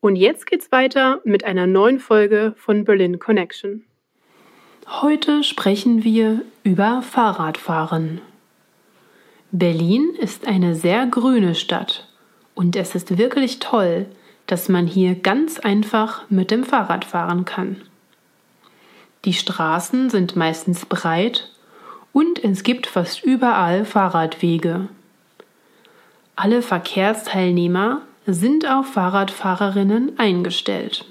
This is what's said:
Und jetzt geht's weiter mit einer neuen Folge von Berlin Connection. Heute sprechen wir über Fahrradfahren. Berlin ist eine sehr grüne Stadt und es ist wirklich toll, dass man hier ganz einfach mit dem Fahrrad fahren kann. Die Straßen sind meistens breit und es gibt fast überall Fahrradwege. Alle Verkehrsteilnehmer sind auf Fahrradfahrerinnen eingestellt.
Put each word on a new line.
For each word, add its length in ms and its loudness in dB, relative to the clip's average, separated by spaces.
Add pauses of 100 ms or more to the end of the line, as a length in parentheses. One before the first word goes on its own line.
Und 160 4
jetzt 280 2
geht's 260 -2
weiter 520 2
mit 220 0
einer 200 0
neuen 340 4
Folge 580 2
von 280 0
Berlin 320 2
Connection. 680 -2 (1000)
Heute 560 0
sprechen 600 0
wir 400 2 (180)
über 400 2
Fahrradfahren. 1200 -2 (1300)
Berlin 680 2
ist 280 -6
eine 280 2
sehr 320 0
grüne 480 2
Stadt 520 -6 (460)
und 220 0
es 180 -6
ist 240 -4
wirklich 400 0
toll, 480 0 (400)
dass 240 -4
man 160 4
hier 300 2
ganz 440 -2
einfach 720 -2
mit 220 2
dem 140 0
Fahrrad 380 -2
fahren 420 -4
kann. 360 -6 (1400)
Die 100 0
Straßen 800 -2
sind 240 0
meistens 500 -2
breit 640 -2 (640)
und 300 0
es 180 0
gibt 240 -2
fast 380 -4
überall 640 2
Fahrradwege. 1000 0 (1500)
Alle 260 2
Verkehrsteilnehmer 1400 0 (240)
sind 400 2
auf 200 0
Fahrradfahrerinnen 1300 0
eingestellt. 920 -2